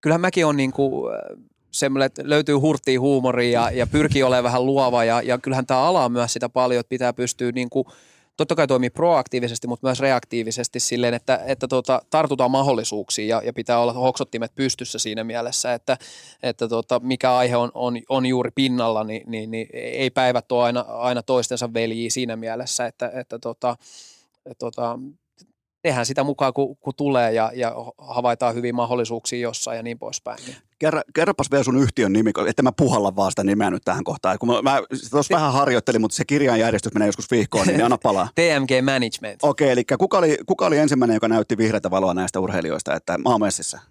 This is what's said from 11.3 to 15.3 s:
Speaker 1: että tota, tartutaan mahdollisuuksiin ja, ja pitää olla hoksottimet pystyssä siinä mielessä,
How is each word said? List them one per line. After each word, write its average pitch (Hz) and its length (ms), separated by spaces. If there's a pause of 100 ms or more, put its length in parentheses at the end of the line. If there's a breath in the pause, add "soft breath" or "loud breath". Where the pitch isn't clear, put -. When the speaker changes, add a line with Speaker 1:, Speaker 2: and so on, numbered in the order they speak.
Speaker 1:
että 131 220
tota, 127 420
tartutaan 143 400
mahdollisuuksiin 113 800
ja, 113 160
ja 117 80
pitää 120 260
olla 120 140
hoksottimet 123 600
pystyssä 127 440
siinä 110 260
mielessä, 120 500